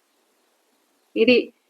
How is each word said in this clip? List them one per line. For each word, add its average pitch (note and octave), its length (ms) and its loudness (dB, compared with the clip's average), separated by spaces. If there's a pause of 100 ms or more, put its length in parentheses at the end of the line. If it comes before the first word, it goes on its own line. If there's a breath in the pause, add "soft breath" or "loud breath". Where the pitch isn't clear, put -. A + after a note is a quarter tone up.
(1160)
ఇది A3+ 360 0 (180)